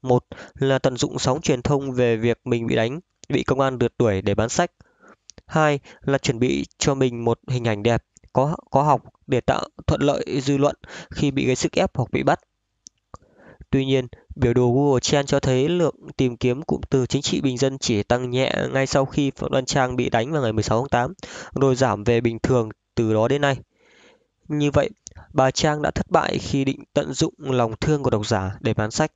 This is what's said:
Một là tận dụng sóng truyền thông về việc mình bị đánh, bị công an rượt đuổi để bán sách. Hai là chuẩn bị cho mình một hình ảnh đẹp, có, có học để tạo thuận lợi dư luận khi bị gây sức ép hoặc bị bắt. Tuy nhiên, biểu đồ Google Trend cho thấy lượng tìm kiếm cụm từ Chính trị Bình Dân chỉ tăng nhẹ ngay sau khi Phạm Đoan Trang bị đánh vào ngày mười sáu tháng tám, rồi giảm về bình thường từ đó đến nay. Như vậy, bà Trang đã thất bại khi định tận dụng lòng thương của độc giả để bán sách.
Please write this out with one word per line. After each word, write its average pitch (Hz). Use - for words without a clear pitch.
Một 123
là 135
tận 131
dụng 131
sóng 135
truyền 127
thông 139
về 120
việc 113
mình 120
bị 120
đánh, 120
bị 127
công 135
an 131
rượt 120
đuổi 101
để 98
bán 107
sách. 175
Hai 151
là 139
chuẩn 120
bị 139
cho 143
mình 123
một 117
hình 123
ảnh 104
đẹp, 113
có, 143
có 135
học 147
để 127
tạo -
thuận 160
lợi 139
dư 139
luận 139
khi -
bị 135
gây 127
sức -
ép 190
hoặc 123
bị 135
bắt. 147
Tuy 135
nhiên, 135
biểu 123
đồ 123
Google 139
Trend 143
cho 139
thấy 131
lượng 170
tìm 123
kiếm 127
cụm -
từ 131
Chính 139
trị 165
Bình 127
Dân 135
chỉ 104
tăng 123
nhẹ 131
ngay 135
sau 139
khi 139
Phạm -
Đoan 135
Trang 127
bị 123
đánh 120
vào 151
ngày 110
mười 110
sáu 110
tháng 135
tám, 123
rồi 131
giảm 107
về 117
bình 117
thường 120
từ 110
đó 110
đến 143
nay. 139
Như 147
vậy, 143
bà 131
Trang 151
đã -
thất -
bại -
khi -
định 135
tận 151
dụng 151
lòng 123
thương 151
của 127
độc 104
giả 95
để 113
bán 107
sách. 156